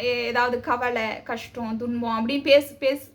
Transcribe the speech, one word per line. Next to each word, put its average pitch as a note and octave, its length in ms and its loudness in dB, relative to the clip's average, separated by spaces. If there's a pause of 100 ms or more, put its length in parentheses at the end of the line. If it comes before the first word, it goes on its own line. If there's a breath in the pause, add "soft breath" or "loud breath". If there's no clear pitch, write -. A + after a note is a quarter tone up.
ஏ-, A#3+ 220 0
ஏதாவது A#3+ 360 0
கவலை, A#3+ 640 -2
கஷ்டம், A3+ 560 -6
துன்பம் A#3 380 -2
அப்படின்னு C4 260 0
பேச-, C#4+ 380 4
பேச-, C#4+ 340 0